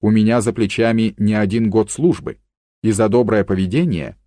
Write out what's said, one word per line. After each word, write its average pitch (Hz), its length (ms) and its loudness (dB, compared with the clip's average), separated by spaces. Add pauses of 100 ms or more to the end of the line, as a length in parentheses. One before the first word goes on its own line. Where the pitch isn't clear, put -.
У 104 100 0
меня 110 300 2
за 107 140 -2
плечами 113 640 0
не 104 160 0
один 107 340 0
год 104 220 0
службы, - 480 -2 (440)
и 113 100 2
за 107 180 0
доброе 107 340 2
поведение 95 720 -2 (100)